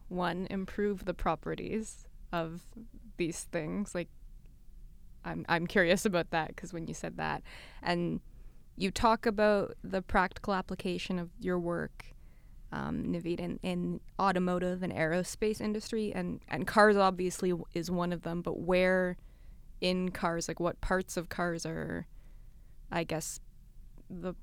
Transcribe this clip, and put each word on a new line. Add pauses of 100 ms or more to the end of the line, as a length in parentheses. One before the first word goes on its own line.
one,
improve
the
properties (260)
of (560)
these (100)
things?
Like, (1160)
I'm,
I'm
curious
about
that,
'cause
when
you
said
that, (400)
and (560)
you
talk
about (100)
the
practical
application
of (100)
your
work, (640)
um,
Naveed,
in,
in (180)
automotive
and
aerospace
industry,
and,
and
cars
obviously
w-,
is
one
of
them,
but
where (640)
in
cars,
like,
what
parts
of
cars
are, (840)
I
guess, (680)
the